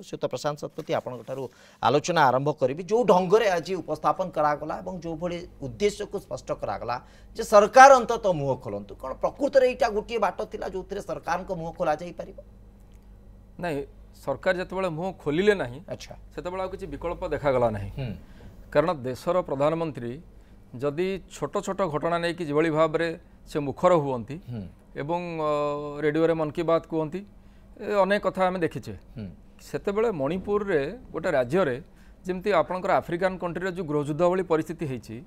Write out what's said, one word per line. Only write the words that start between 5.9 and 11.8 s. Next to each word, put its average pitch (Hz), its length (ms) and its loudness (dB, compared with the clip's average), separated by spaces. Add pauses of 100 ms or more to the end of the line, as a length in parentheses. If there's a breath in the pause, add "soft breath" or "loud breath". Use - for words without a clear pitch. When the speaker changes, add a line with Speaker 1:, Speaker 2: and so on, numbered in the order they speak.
Speaker 1:
ସ୍ପଷ୍ଟ - 260 -10 (120)
କରାଗଲା 110 340 -4 (400 soft breath)
ଯେ 220 80 -6
ସରକାର 220 460 10 (100)
ଅନ୍ତତଃ 220 400 0
ମୁହଁ 139 240 0
ଖୋଲନ୍ତୁ, 101 320 -10
କ'ଣ 131 380 -6
ପ୍ରକୃତରେ 269 340 4
ଏଇଟା 247 220 0
ଗୋଟିଏ 214 280 -4
ବାଟ 190 280 -2
ଥିଲା, 208 220 -10
ଯୋଉଥିରେ 190 340 -8
ସରକାରଙ୍କ 170 500 -6
ମୁହଁ 165 220 -8
ଖୋଲା 165 220 -2